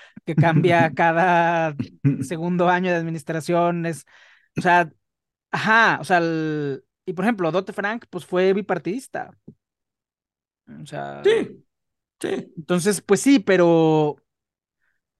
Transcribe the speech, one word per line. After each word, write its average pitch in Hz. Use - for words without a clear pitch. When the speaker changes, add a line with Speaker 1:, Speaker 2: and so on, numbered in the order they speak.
Speaker 1:
que 160
cambia 165
Speaker 2:
<laughs> -
Speaker 1:
cada 170
segundo 175
año 180
de 175
administración, 165
es, 165
o -
sea, 175
ajá, 196
o 143
sea, 180
el, 156
y 185
por 180
ejemplo, 190
Dodd-Frank, 202
pues 180
fue 185
bipartidista. 196
O 156
sea, 143
Speaker 3:
Sí, 427
sí. -
Speaker 1:
entonces, 180
pues 190
sí, 277
pero 165